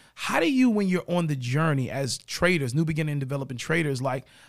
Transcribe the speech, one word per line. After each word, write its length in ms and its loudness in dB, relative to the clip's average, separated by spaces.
how 280 -2
do 100 2
you, 180 4
when 200 2
you're 180 0
on 200 0
the 80 0
journey 540 0
as 280 -4
traders, 580 0
new 80 2
beginning 300 -2
and 80 -2
developing 340 -6
traders, 460 -2
like, 240 -4